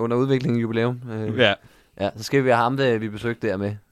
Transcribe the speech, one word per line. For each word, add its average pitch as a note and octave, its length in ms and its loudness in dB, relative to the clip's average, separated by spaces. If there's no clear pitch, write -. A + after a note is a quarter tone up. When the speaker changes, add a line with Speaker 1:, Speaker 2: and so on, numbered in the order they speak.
Speaker 1:
under A#2 160 0
udvikling C3 440 2
jubilæum. A#2 480 -2
Øh, A2 300 -6
Speaker 2:
Ja. G#2+ 140 4
Speaker 1:
ja, G2 180 0
så A2+ 60 -12
skal C#3 200 2
vi B2+ 60 2
have A#2 80 4
ham, A#2+ 200 2
der C3 200 2
vi A2 120 -4
besøgte A2+ 380 -4
der F#2+ 100 0
med. G2+ 180 -2